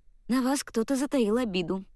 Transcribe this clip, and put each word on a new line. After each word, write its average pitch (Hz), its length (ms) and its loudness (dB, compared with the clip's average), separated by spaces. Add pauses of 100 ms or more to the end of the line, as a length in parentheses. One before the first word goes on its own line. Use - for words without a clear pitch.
(280)
На 247 120 2
вас 262 240 0
кто-то 233 320 0
затаил 247 400 2
обиду. 190 480 -2 (120)